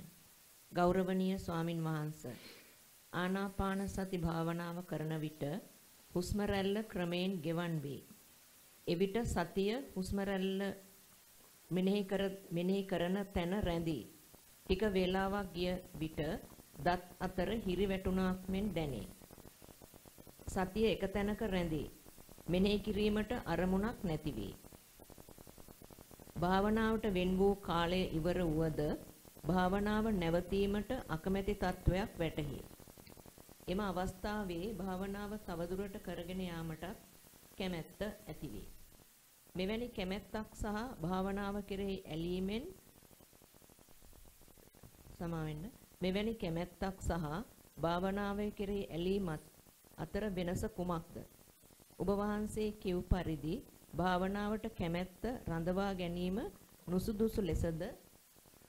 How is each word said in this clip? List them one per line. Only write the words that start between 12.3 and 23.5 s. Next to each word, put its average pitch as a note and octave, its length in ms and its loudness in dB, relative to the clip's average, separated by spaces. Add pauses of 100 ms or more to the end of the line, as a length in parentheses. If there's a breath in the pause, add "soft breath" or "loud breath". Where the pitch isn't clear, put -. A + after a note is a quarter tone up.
මෙනෙහි F3+ 360 2
කරන F3+ 340 2 (100)
තැන F3 340 0
රැඳී E3 420 0 (540)
ටික - 320 0
වේලාවක් F#3+ 600 2
ගිය F3+ 220 0 (200)
විට D#3 280 -2 (540)
දත් F3 280 2 (140)
අතර F#3 320 0 (100)
හිරි F#3+ 280 2
වැටුණාක් F#3 580 2
මෙන් F#3+ 260 0
දැනේ. C#3 360 -2 (1400)
සතිය G3+ 420 2
එක G3 200 2
තැනක G#3 360 0
රැඳී E3+ 440 0 (540)
මෙනෙහි F#3+ 380 4
කිරීමට G#3 520 2 (100)
අරමුණක් F#3 600 2